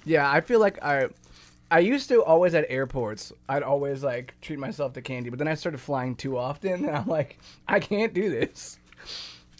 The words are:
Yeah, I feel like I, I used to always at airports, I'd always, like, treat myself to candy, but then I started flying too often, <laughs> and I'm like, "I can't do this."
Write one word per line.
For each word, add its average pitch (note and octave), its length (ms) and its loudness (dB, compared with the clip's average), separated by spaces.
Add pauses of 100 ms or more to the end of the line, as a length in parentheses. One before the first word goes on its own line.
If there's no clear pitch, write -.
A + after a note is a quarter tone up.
Yeah, D3 260 2
I D3+ 100 4
feel A3+ 180 2
like G3+ 240 2
I, C#3 260 0 (640)
I E3+ 100 8
used B3+ 280 2
to A#3+ 140 6
always E3 320 6
at D3+ 140 4
airports, B2+ 640 -4 (160)
I'd C3+ 140 0
always, C#3 400 -2
like, B2+ 380 -4
treat D#3 180 -10
myself C#3 360 -6
to C3 80 -12
candy, B2 280 -8
but B2 80 -10
then D3 100 -2
I D#3+ 60 -2
started D3+ 240 -6
flying B2+ 380 -4
too C3+ 220 -6
often, F3 460 -4
<laughs> - 20 -2
and D3 100 -4
I'm C#3+ 100 -4
like, D#3 320 -2 (300)
"I G3+ 120 2
can't G#3+ 340 -2
do F#3+ 160 0
this." - 480 -6 (800)